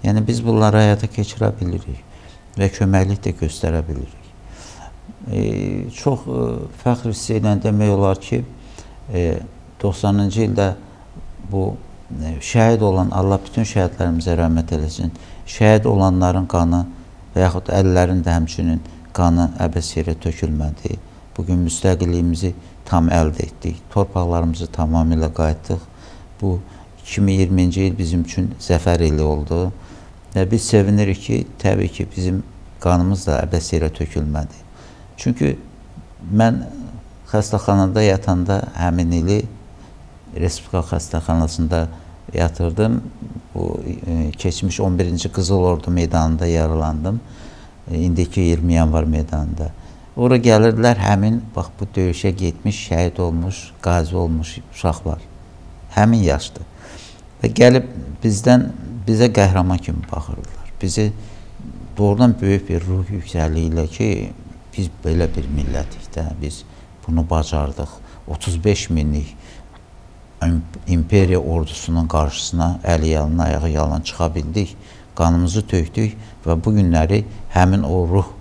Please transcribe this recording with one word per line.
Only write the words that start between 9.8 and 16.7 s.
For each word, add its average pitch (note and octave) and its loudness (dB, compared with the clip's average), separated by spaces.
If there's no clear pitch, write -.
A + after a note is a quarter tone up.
doxsanıncı G2+ 0
ildə G2 2
bu, F#2+ -2
e, D#2 -6
şəhid A2+ 4
olan, F#2+ 2
Allah F#2+ 2
bütün A2+ -2
şəhidlərimizə F2 0
rəhmət E2 2
eləsin, D#2 -4
şəhid G#2+ 4
olanların F#2 4
qanı E2+ 2